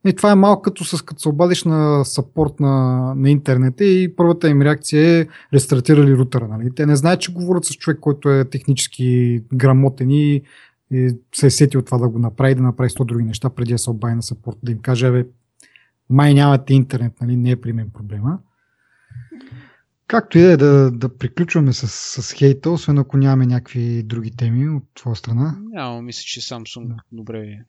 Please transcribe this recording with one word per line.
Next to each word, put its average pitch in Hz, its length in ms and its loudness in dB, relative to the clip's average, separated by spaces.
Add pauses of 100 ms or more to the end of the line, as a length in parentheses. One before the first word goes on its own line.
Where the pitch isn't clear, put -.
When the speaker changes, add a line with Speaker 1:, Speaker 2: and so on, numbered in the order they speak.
Speaker 1:
и 190 100 2
това 208 160 4
е - 20 6
малко 196 280 4
като 190 220 -6
с-, 156 180 -8
като - 180 -18
се - 80 -4
обадиш 175 360 0
на 151 400 0
съпорт 143 560 -4
на, 131 560 0
на 135 140 2
интернета 131 540 0
и 185 320 2
първата 170 320 2
им 143 140 4
реакция 151 580 2
е: 156 60 -4 (260)
"Рестартирали 139 640 4
рутера", 123 320 -2
нали? 113 260 -8
Те 147 120 -2
не 147 100 4
знаят, 170 240 2
че 180 120 -8
говорят 175 320 -2
с - 100 -8
човек, - 260 -4
който 143 300 -2
е 135 140 2
технически 123 960 -2 (140)
грамотен 131 560 2
и, 147 320 0 (480)
и 127 200 0 (240)
се - 120 2
е 127 40 8
сетил 139 320 2
това 127 160 -4
да 120 100 0
го 113 100 -4
направи, 123 360 0
да 127 80 -2
направи 127 280 -2
сто - 140 -4
други 117 200 -4
неща, 110 260 -6
преди 117 220 -6
да 117 60 -2
се 123 120 -6
обади 117 240 -4
на 117 80 -4
съпорт, - 400 -12
да 120 100 -6
им 110 60 -6
каже: 123 280 -2
"Абе, 123 200 0 (840)
май 143 240 4
нямате 139 400 2
интернет, 123 460 0
нали, 123 160 -4
не 123 140 -2
е 123 60 0
при 120 160 -10
мен 110 180 -8
проблема." 107 480 -8 (1700)
Както 220 320 0
и - 20 8
да 180 120 8
е, 160 40 6
да, 139 340 4
да 120 280 -8
приключваме 151 540 -2
с, 117 160 -6 (340)
с - 100 -12
хейта, 139 380 2
освен 156 280 -2
ако 139 180 -2
нямаме 135 300 2
някакви 120 560 -4
други 110 280 -8
теми 120 380 -4
от 143 140 -6 (120)
твоя 117 220 -10
страна. 139 420 -4 (120)
Speaker 2:
Няма, 123 320 -12
мисля, 120 200 -14
че - 180 -14
Samsung 117 480 -14
Speaker 1:
Да. 117 80 -12 (160)
Speaker 2:
добре 113 260 -14
е. 107 300 -16